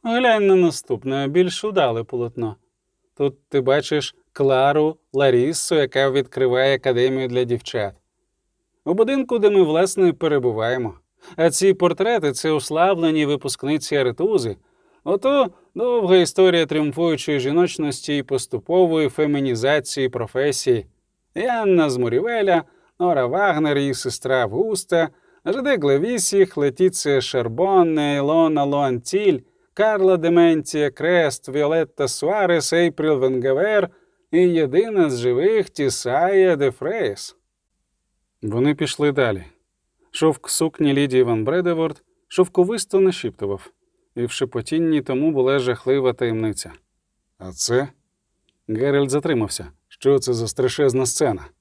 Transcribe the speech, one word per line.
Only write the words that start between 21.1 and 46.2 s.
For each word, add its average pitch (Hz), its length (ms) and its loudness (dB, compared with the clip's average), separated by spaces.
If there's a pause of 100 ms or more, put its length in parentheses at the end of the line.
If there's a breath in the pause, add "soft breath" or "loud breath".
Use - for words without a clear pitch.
Янна 190 560 0
з 127 60 -4
Мурівеля, 185 680 0 (360 soft breath)
Нора 156 280 0
Вагнер, 151 520 0
її 139 160 -2
сестра 131 480 -4
Августа, 165 680 -2 (360 soft breath)
Жаде 254 320 -2
Глевісіх, 185 800 0
Летіція 147 640 0
Шербонне, 147 960 0
Ілона 151 480 2
Луантіль, 143 760 0 (360)
Карла 196 420 2
Дементія 165 720 2
Крест, 156 580 0
Віолетта 147 600 -2
Суарес, 175 640 0
Ейпріл 160 460 0
Венгавер 135 720 0 (420 soft breath)
і 160 80 2
єдина 175 720 2
з 127 80 -4
живих — 151 520 0
Тісая 165 840 2
де 139 140 0
Фрейс. 135 640 -6 (1080)
Вони 120 320 0
пішли 147 380 -2
далі. 113 320 -2 (680)
Шовк - 360 0
сукні 151 440 0
Лідії 131 280 2
Ван 113 220 0
Бредеворд 165 600 -2 (240)
шовковисто 185 720 0
нашіптував, 104 720 -4 (440)
і 120 100 -4
в 117 60 -6
шепотінні 147 720 -2
тому 139 280 -2
була 135 280 0
жахлива 127 540 0
таємниця. 113 600 -4 (680)